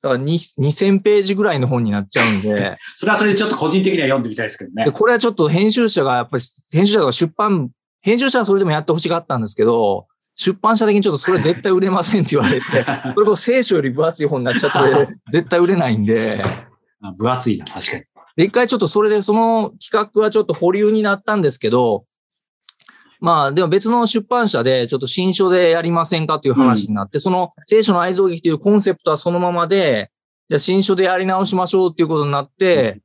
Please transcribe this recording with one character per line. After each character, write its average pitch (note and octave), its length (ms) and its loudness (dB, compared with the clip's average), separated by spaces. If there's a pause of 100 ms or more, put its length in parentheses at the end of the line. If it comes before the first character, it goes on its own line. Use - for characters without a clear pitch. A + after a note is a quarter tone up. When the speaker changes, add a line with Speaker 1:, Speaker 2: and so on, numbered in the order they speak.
Speaker 1:
だ C#3 80 -2
か B2+ 80 0
ら C3 40 -6
二、 D#3+ 160 -2 (200)
二 C#3+ 140 0
千 G3 280 2
ペ G#3 200 4
ー - 20 -2
ジ G3 120 -2
ぐ G#3 100 -2
ら F#3 100 0
い C3+ 60 -2
の B2+ 60 0
本 B2 160 -2
に A2 80 -2
な G2+ 120 -2
っ G2 60 -10
ち - 100 -4
ゃ A2+ 100 2
う G#2+ 40 0
ん F#2+ 100 -2
で。 G2+ 340 -2 (120)
Speaker 2:
<laughs> - 80 -20
そ - 100 -6
れ G#3+ 60 2
は G#3 40 2
そ G#3+ 80 0
れ G#3 60 2
で G3 60 0
ち G#3 60 0
ょ G#3+ 40 -2
っ A3 40 -4
と B3 60 -4
個 D#3 140 -2
人 F#3 120 2
的 F#3+ 120 0
に E3 60 -2
は C#3 60 -2
読 C3+ 140 0
ん - 20 -4
で A2+ 60 -6
み G#2+ 80 -10
た A#2 60 -6
い A2 40 -4
で - 40 -8
す - 80 -18
け G2+ 60 -14
ど F2+ 80 -18
ね。 G#2+ 120 -4
Speaker 1:
で、 D3+ 60 2
こ G#3+ 160 -2
れ B3 60 4
は A#3 60 2
ち A#3+ 100 0
ょ - 20 2
っ G#3 40 -10
と D#3 140 0
編 G3 240 2
集 A#3 160 2
者 D#3+ 160 0
が B2+ 120 0
や B2 60 -2
っ - 80 -8
ぱ C#3 60 -6
り、 A#2+ 60 -2 (300)
編 E3+ 140 4
集 G3+ 80 2
者 G#3+ 60 4
が C3+ 120 2
出 D#3+ 220 0
版、 F#3 360 -2 (320)
編 A3+ 160 2
集 C4+ 100 0
者 B3 120 2
は A3 40 -2
そ G3 80 0
れ G3 60 2
で F#3+ 80 0
も E3 40 0
や D3+ 100 0
っ D#3 40 -12
て E3+ 80 -2
ほ D#3 60 0
し E3 100 -2
か E3+ 80 0
っ E3 100 -6
た C3 120 -4
ん - 20 -2
で A2 60 -4
す G2+ 80 -4
け A2 100 0
ど、 G#2+ 420 0 (300)
出 - 240 -2
版 - 160 2
社 A3 80 2
的 G#3 100 2
に G#3 80 2
ち G#3 60 0
ょ E3 40 0
っ - 20 -2
と C#3 40 -4
そ F#3 140 -2
れ F#3 80 2
絶 E3 220 0
対 G3 100 0
売 F#3 100 2
れ F#3+ 80 0
ま F#3 120 0
せ G#3 160 0
ん E3 60 2
っ - 20 -
て C#3+ 100 -2
言 C#3 40 2
わ - 80 0
れ A#3 120 0
て、 - 60 -12 (180)
Speaker 2:
<laughs> - 300 -6
Speaker 1:
そ G3+ 60 2
れ G#3+ 40 6
こ - 0 -
そ G3+ 120 2
聖 B3+ 260 0
書 G3+ 140 2
よ D3+ 60 2
り C3+ 80 -2
分 C#3 140 -2
厚 D#3+ 180 -4
い D3 40 -2
本 C#3+ 140 -2
に A#2+ 40 -6
な B2 80 -2
っ - 40 -2
ち D3 100 0
ゃ - 20 2
っ C#3 40 -2
て、 C3+ 360 2 (120)
Speaker 2:
<laughs> - 100 -16
Speaker 1:
絶 E3 180 0
対 F3 120 2
売 F3 80 4
れ F#3+ 80 2
な D#3 120 0
い A2 80 0
ん G#2+ 80 -2
で。 G#2+ 380 -2 (580)
Speaker 2:
あ、 G2 120 -16
分 G#2+ 180 -4
厚 B2 200 -2
い G2 60 0
な、 D#2+ 80 -12
確 - 280 -10
か - 40 -8
に。 - 60 -14 (340)
Speaker 1:
で、 D#3+ 80 4
一 G3+ 60 -2
回 B3 160 2
ち B3+ 80 0
ょ - 20 0
っ G#3 40 -2
と F#3 80 0
そ G#3 120 0
れ G#3+ 80 2
で G#3+ 140 0
そ G#3 100 -2
の A3+ 480 0
企 - 340 -4
画 G#3 60 2
は G#3+ 100 2
ち G#3+ 80 0
ょ G#3 40 2
っ G3+ 40 -2
と E3+ 60 -4
保 E3+ 200 0
留 G#3 180 2
に A3 120 0
な G3+ 120 0
っ G3 100 -10
た G#3+ 120 -2
ん G3+ 40 0
で D3+ 100 2
す - 80 -8
け A2 120 -2
ど、 A#2 340 0 (1200)
ま E3 200 2
あ、 C#3 80 0
で F3+ 100 2
も F3 60 0
別 G3+ 220 0
の A#3+ 160 2
出 G#3+ 220 -2
版 A#3+ 220 0
社 A#2 120 0
で B2+ 240 0
ち A#2 60 -6
ょ C3+ 60 -2
っ - 20 -4
と C#3 60 -6
新 F#3 260 -2
書 F#3+ 180 2
で F3+ 200 4
や E3 100 2
り E3+ 100 -4
ま E3 140 0
せ E3 140 -2
ん D#3 80 -2
か D#3 120 -2
と C3+ 100 -2
い - 20 2
う A#2+ 40 2
話 B2 340 2
に G#2+ 60 -4
な G2+ 100 -4
っ G2 40 -14
て、 - 80 -10
Speaker 2:
う - 20 -2
ん。 - 40 -4
Speaker 1:
そ F#3+ 80 -2
の F3+ 240 -2 (100)
聖 A3 180 4
書 G#3 120 2
の F3 80 2
愛 F#3 100 -2
憎 F#3 160 0
劇 E3+ 140 -6
と E3+ 60 0
い D#3+ 40 0
う D3+ 60 -2
コ G3+ 160 2
ン G3+ 80 2
セ F#3+ 120 0
プ - 80 -14
ト D#3+ 100 0
は D3+ 40 0
そ F3 140 -4
の F3 80 -2
ま F3+ 120 -2
ま E3+ 160 -2
で、 D#3 440 0 (380)
じ D3+ 80 -2
ゃ - 0 -
あ - 20 2
新 F#3 240 0
書 G3 120 2
で F#3 100 0
や F#3 120 0
り F#3 80 -2
直 F#3+ 220 -2
し G3 100 -2
ま F3+ 100 0
し E3+ 80 -4
ょ F#3 140 2
う - 20 0
っ D#3+ 40 -18
て E3+ 80 -2
い - 20 4
う D#3 40 -4
こ D#3 100 -2
と D3 80 -2
に C#3+ 60 -2
な C#3+ 100 -2
っ D3 80 -14
て、 D3+ 440 0
Speaker 2:
う - 20 -16
ん。 G2+ 80 -20